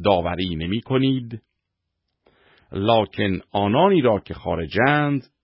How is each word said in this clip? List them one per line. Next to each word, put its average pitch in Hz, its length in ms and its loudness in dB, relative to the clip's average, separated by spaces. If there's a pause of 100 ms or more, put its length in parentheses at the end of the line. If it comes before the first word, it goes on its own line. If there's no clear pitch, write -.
داوری 87 520 0
نمی 87 240 -4
کنید؟ 131 640 -2 (1300)
لکن 101 680 0 (120)
آنانی 139 480 2
را 113 200 2
که - 140 -12
خارجند، 123 920 -2 (160)